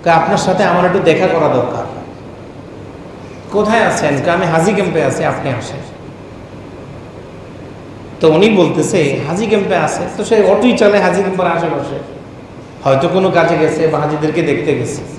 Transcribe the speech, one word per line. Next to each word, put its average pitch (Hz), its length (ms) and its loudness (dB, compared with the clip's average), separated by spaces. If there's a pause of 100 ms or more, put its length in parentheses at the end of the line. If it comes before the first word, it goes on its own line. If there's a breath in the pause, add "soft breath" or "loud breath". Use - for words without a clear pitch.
কয়, 165 100 4
'আপনার 170 240 2
সাথে 185 260 2
আমার 180 220 2
একটু 180 140 4
দেখা 165 280 4
করা 156 200 2
দরকার।' 120 380 0 (1700)
'কোথায় 214 380 2
আছেন?' 143 320 0
কয়, 170 140 2
'আমি 185 100 0
হাজি 165 280 2
ক্যাম্পে 175 300 0
আছি, 139 200 0
আপনি 139 260 -2
আসেন।' - 480 -8 (2250)
তো 160 120 6
উনি 185 180 6
বলতেছে, 156 760 2
'হাজি 190 200 -2
ক্যাম্পে 196 280 2
আছে?' 151 260 0 (160)
তো 208 80 -4
সে 220 180 4
অটোই 208 340 4
চলে 208 220 6
হাজি 180 220 2
ক্যাম্পের 185 260 0
আশেপাশে, 151 500 -2 (840)
হয়তো 135 240 4
কোনো 185 240 2
কাজে 165 260 4
গেছে 156 300 2
বা 143 120 2
হাজিদেরকে 151 420 0
দেখতে 147 340 0
গেছে। - 260 -4 (180)